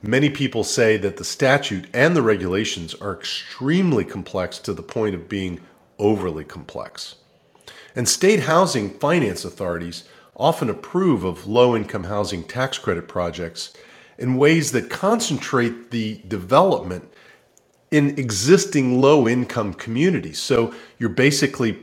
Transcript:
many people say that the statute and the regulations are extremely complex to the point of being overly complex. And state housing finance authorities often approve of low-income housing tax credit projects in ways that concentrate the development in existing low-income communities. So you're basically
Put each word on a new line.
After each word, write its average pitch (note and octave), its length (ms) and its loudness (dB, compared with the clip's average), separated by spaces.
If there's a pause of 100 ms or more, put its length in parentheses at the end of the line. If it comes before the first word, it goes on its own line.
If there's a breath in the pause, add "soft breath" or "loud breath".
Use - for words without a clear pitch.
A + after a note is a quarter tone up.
many C3 280 2
people C3+ 340 -4
say A2 340 2
that G2 200 -4
the F2 60 -12
statute C3 680 0
and D3+ 220 4
the D3+ 60 2
regulations F#2+ 720 -2
are G2+ 180 -8
extremely C#3+ 880 -2
complex F#2 560 -6
to - 140 -6
the E2+ 100 -10
point G#2+ 320 -2
of E2 140 -12
being F#2 320 -6 (360 loud breath)
overly F#2 460 0
complex. - 720 -14 (800 loud breath)
And B2 140 -2
state G3 320 4
housing D3 480 2
finance C#3+ 560 -2
authorities F2 580 -6 (320 soft breath)
often C#3+ 340 0
approve C#3+ 540 0
of F#2 240 -6
low-income A2 580 2
housing G2 380 -4
tax B2+ 340 -6
credit E2+ 300 -4
projects E2+ 680 -8 (440 loud breath)
in B2+ 200 0
ways D3+ 340 4
that B2+ 180 -2
concentrate C#3 1000 -2
the A2 360 -6
development G2 760 2 (880 soft breath)
in C#3+ 280 4
existing B2+ 800 4
low-income B2 720 4
communities. A2+ 680 -2
So A#2 340 0 (260 loud breath)
you're A#2 100 -2
basically C3+ 720 2